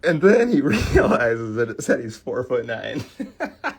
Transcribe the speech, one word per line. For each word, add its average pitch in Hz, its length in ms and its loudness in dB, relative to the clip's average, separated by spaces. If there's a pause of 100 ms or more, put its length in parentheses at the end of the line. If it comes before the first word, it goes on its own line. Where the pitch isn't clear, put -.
And 165 160 2
then 233 300 4
he 226 100 2
<laughs> - 20 0
realizes 120 920 2
that 113 140 0
it 110 120 -10
said 151 180 0
he's 110 160 -10
four-foot-nine. 117 920 -6
<laughs> - 680 -10